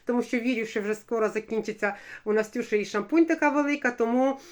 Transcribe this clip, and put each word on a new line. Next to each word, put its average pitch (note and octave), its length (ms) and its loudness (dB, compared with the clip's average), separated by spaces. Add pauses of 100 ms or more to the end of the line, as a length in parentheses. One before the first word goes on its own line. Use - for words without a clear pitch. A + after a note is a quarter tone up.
тому A#3+ 180 0
що B3 160 -2
вірю, A3+ 280 -2
що G#3+ 160 -4
вже G#3 120 -4
скоро A3 340 -2
закінчиться G#3+ 640 -4 (300)
у G#3+ 80 0
Настюші A3 460 0
і G3+ 60 -2
шампунь G#3+ 400 2
така D#4+ 240 2
велика, C#4+ 420 0
тому B3 480 2 (140)